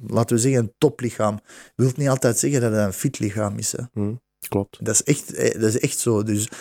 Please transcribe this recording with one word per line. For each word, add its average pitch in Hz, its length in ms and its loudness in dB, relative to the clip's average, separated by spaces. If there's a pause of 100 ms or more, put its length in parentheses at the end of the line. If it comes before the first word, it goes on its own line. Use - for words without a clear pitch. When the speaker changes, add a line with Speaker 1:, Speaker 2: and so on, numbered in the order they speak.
Speaker 1:
laten 113 300 2
we 110 60 2
zeggen 131 180 4
een 107 180 -2
toplichaam, 110 600 0 (380)
wil 127 200 2
niet 143 120 0
altijd 127 300 2
zeggen 139 220 0
dat 117 120 2
het 107 80 2
een 101 120 0
fit - 260 -4
lichaam 104 400 -2
is, 110 180 -4
hè. 127 60 -8 (100)
Speaker 2:
Hmm, 107 280 -4 (280)
klopt. - 360 -4
Speaker 1:
Dat 110 100 0
is - 80 2
echt, - 320 -2
eh, 117 260 2
dat 110 80 4
is 113 100 2
echt - 200 0
zo. 107 240 2
Dus 107 280 -2 (100)